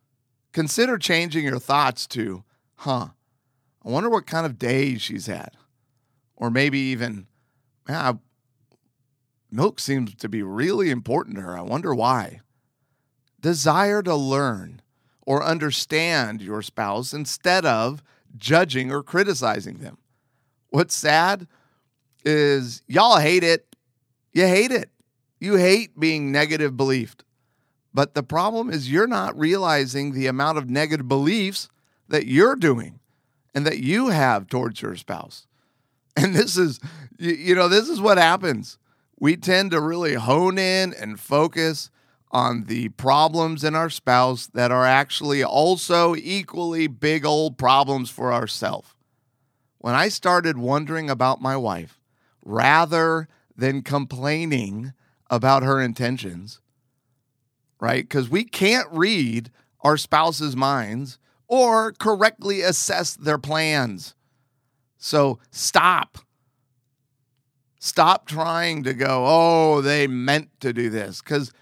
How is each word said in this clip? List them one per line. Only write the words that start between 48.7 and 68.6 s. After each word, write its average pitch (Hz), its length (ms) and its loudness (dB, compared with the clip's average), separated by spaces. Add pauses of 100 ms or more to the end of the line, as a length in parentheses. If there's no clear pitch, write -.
When 120 160 -2
I 180 140 2
started 175 460 0
wondering 147 540 -4
about 127 320 0
my 131 160 -2
wife, 92 420 -6 (460)
rather 160 800 2 (280)
than 135 260 -2
complaining 135 1120 -4 (380)
about 131 320 4
her 135 180 2
intentions, 113 800 -6 (1200)
right? 120 280 -2
'Cause 131 220 -2
we 190 140 0
can't 220 480 0
read 156 600 -2 (300)
our 147 160 4
spouse's 151 580 0
minds 131 640 -4 (300)
or 226 460 2
correctly 202 680 0
assess 175 540 -2
their 151 240 -2
plans. 143 760 -2 (840)
So 139 400 0 (100)
stop. - 720 0 (1600)
Stop 175 480 2
trying 165 560 -4